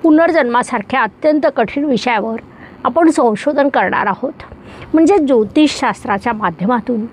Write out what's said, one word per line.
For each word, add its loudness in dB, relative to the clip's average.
पुनर्जन्मासारख्या 0
अत्यंत 0
कठीण -2
विषयावर -2
आपण 2
संशोधन 0
करणार 0
आहोत, -6
म्हणजे 4
ज्योतिषशास्त्राच्या 0
माध्यमातून -4